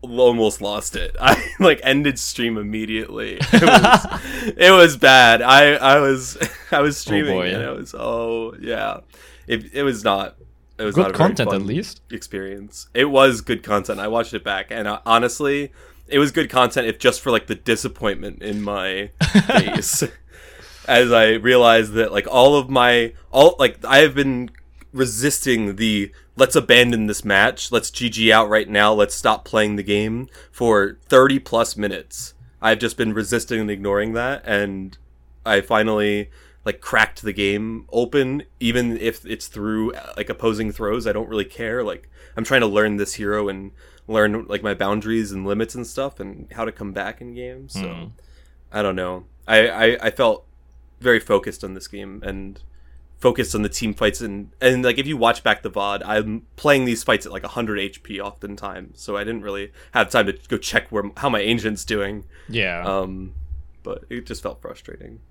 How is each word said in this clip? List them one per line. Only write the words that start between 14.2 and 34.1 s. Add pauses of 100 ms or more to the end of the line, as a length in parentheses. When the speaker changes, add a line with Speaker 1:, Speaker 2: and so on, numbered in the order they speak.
Speaker 1:
it
back,
and,
uh,
honestly, (340)
it
was
good
content
if
just
for,
like,
the
disappointment
in
my
Speaker 2:
<laughs> (240)
Speaker 1:
face. (840)
As
I
realized
that,
like,
all
of
my, (160)
all,
like,
I
have
been (420)
resisting
the (260)
"let's
abandon
this
match,
let's
G
G
out
right
now,
let's
stop
playing
the
game" (220)
for (120)
thirty
plus
minutes. (300)
I've
just
been
resisting
and
ignoring